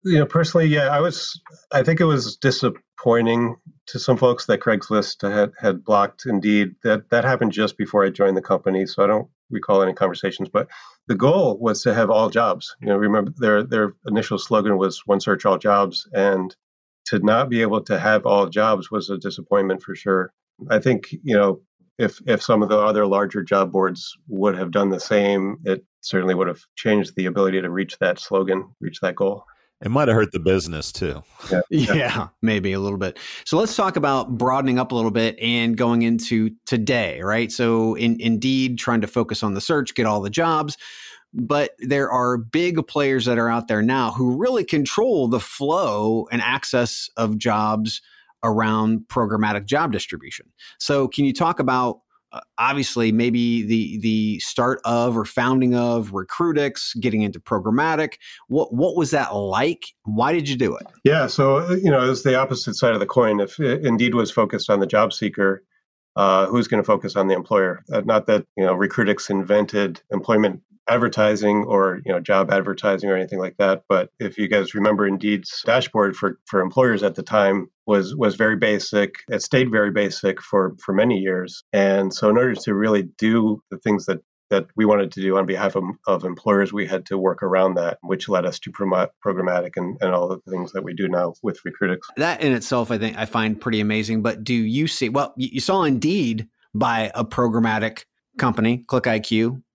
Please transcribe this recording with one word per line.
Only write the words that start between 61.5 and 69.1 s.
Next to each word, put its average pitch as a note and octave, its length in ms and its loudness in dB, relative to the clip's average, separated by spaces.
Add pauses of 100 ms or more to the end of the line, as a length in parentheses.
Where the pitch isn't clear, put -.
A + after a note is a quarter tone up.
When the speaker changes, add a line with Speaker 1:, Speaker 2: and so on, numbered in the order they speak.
Speaker 1:
uh, F3 180 -2
you F#3 140 2
know, C3 200 4
it's B2+ 120 -2
the B2+ 140 2
opposite B2+ 380 -2
side A#2 200 2
of G2+ 60 0
the G2+ 60 0
coin. G#2+ 340 2
If, G2 200 -4
uh, C3+ 200 0
Indeed A#2+ 340 2
was A2+ 160 0
focused G#2+ 400 -2
on G2+ 100 4
the F#2+ 60 2
job G#2 260 2
seeker, G2 500 -2 (540)
uh, F#2+ 300 4
who's A2+ 220 0
gonna G#2+ 160 0
focus G#2 320 0
on F#2+ 120 2
the F#2+ 60 4
employer? F#2 580 0
Uh, G#2+ 80 0
not G#2+ 260 0
that, G#2+ 200 2 (100)
you F#2+ 80 2
know, F2+ 100 2
Recruitix G2+ 560 -2